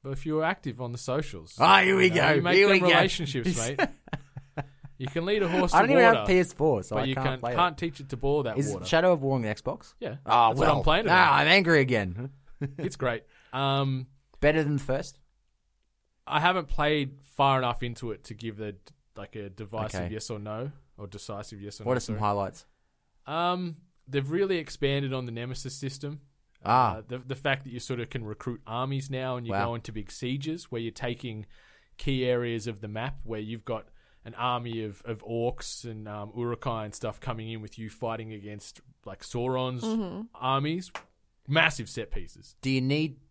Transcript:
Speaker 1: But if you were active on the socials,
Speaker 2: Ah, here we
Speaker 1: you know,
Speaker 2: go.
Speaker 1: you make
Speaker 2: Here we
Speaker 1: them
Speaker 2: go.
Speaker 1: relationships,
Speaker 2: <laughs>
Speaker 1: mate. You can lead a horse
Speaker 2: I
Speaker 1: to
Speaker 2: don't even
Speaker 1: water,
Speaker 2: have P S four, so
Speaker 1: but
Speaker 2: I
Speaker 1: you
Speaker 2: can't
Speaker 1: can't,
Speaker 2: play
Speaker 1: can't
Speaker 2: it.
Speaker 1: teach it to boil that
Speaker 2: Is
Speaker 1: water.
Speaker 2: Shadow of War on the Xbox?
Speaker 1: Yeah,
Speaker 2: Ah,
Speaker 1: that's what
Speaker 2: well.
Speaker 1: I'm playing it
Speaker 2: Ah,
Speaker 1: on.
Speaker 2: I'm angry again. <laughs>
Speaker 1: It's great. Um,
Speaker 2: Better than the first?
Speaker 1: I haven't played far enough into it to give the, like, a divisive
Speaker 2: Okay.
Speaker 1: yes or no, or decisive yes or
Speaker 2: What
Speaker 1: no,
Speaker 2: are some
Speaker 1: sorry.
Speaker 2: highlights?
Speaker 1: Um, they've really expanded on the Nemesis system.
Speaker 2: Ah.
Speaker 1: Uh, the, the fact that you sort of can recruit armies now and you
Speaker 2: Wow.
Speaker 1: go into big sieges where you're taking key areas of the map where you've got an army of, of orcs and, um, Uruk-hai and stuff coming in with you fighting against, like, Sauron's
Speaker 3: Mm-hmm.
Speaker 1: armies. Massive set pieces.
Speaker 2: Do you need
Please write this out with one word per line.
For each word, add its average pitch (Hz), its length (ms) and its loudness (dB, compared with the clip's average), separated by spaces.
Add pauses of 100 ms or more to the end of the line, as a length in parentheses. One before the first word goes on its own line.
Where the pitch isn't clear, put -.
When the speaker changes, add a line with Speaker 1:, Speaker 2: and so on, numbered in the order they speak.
Speaker 1:
But 135 80 -10
if 139 160 -6
you 156 80 -2
were 160 100 2
active 123 340 -4
on 120 120 -6
the 120 80 -8
socials, 127 600 -6
Speaker 2:
Ah, 190 220 8
here 190 160 4
we 185 80 6
Speaker 1:
you 180 60 6
know, 165 40 -2
Speaker 2:
go. 160 180 4
Speaker 1:
you 139 100 4
make 175 120 4
Speaker 2:
Here 196 120 8
we 196 120 8
Speaker 1:
them 180 100 6
Speaker 2:
go. 156 60 8
Speaker 1:
relationships, 160 640 2
Speaker 2:
<laughs> 127 200 -2
Speaker 1:
mate. - 20 -4 (1200)
You 131 80 -8
can 170 180 -4
lead 208 160 0
a 180 60 2
horse 180 260 2
Speaker 2:
I 175 80 8
Speaker 1:
to 233 60 6
Speaker 2:
don't 269 100 4
even 247 80 10
Speaker 1:
water, 226 140 8
Speaker 2:
have 107 80 -2
P 196 120 6
S - 140 0
four, 135 300 2
so - 140 -6
Speaker 1:
but 135 60 0
Speaker 2:
I - 20 0
Speaker 1:
you 131 100 0
Speaker 2:
can't 131 100 -2
Speaker 1:
can't, 131 160 -2
Speaker 2:
play 120 140 -2
Speaker 1:
can't 170 180 2
Speaker 2:
it. 170 120 -6
Speaker 1:
teach 156 160 -8
it 135 80 -14
to 131 80 -6
boil 139 260 0
that 113 140 -2
Speaker 2:
Is 139 160 0
Speaker 1:
water. 90 120 -6
Speaker 2:
Shadow 170 280 4
of 147 80 0
War 135 140 0
on 123 60 -2
the 110 60 -4
Xbox? - 520 -8
Speaker 1:
Yeah, 151 260 -8
Speaker 2:
Ah, 113 240 8
Speaker 1:
that's 127 100 2
what - 80 6
Speaker 2:
well. 147 100 4
Speaker 1:
I'm 135 60 -2
playing 165 220 4
it - 60 0
Speaker 2:
Ah, 175 240 8
Speaker 1:
on. 143 60 6
Speaker 2:
I'm 147 60 4
angry 170 340 6
again. 117 540 0
<laughs> - 40 -20 (380)
Speaker 1:
It's 135 200 -6
great. 120 260 -2 (300)
Um, 135 540 0 (340)
Speaker 2:
Better 151 240 6
than 147 100 0
the 139 80 -2
first? - 340 -4 (1080)
Speaker 1:
I 147 140 0
haven't 175 260 2
played 147 440 2 (260)
far 135 200 6
enough 123 260 0
into 117 280 -8
it - 140 -12
to 117 80 -14
give 107 240 -10
the, 104 180 -8 (400)
like, 101 220 -14
a 101 120 -10
divisive 101 520 -6
Speaker 2:
Okay. 87 120 -4
Speaker 1:
yes 110 160 -8
or 107 100 -8
no, 110 340 -8 (240)
or 101 100 -14
decisive 101 540 -12
yes 101 180 -12
or 107 60 -10
Speaker 2:
What 127 80 2
Speaker 1:
no, 127 40 2
Speaker 2:
are 113 40 -2
some 110 140 -6
Speaker 1:
sorry. 101 120 -6
Speaker 2:
highlights? 101 380 -2 (600)
Speaker 1:
Um, 175 520 -2 (320)
they've 139 200 -2
really 190 280 0
expanded 139 560 -2
on 127 120 -4
the 120 60 -8
Nemesis 123 420 -8
system. 143 460 -8 (460)
Speaker 2:
Ah. 117 320 4
Speaker 1:
Uh, 110 100 -12
the, 123 120 -10
the 127 160 -8
fact 135 280 -2
that 131 80 -14
you 120 80 -10
sort 120 220 -6
of 110 80 -8
can 117 160 -6
recruit 107 420 -8
armies 131 420 -4
now 131 280 -4
and 120 100 -8
you 117 60 -4
Speaker 2:
Wow. 101 140 0
Speaker 1:
go 117 80 -4
into 110 180 -10
big 104 180 -10
sieges 139 540 -6
where 117 160 -8
you're 113 100 -6
taking 117 540 -8 (520)
key 131 280 0
areas 120 420 0
of 104 140 -8
the 107 80 -10
map 127 340 -6
where 110 160 -6
you've 110 240 -8
got 110 240 -6 (380)
an 113 100 -14
army 120 480 -4
of, 104 220 -10
of 113 180 -8
orcs 117 680 -4
and, 107 200 -12
um, 104 260 -10
Uruk-hai 120 480 -4
and 104 100 -10
stuff - 280 -8
coming 110 280 -8
in 113 120 -10
with 107 180 -16
you 110 100 -10
fighting 113 440 -8
against, 104 480 -14 (240)
like, 98 160 -14
Sauron's 127 640 -4
Speaker 3:
Mm-hmm. 220 380 -4 (120)
Speaker 1:
armies. 143 560 -2 (600)
Massive 156 380 2
set 110 220 -8
pieces. - 500 -8
Speaker 2:
Do 131 80 -2
you 131 100 2
need 143 360 -2 (160)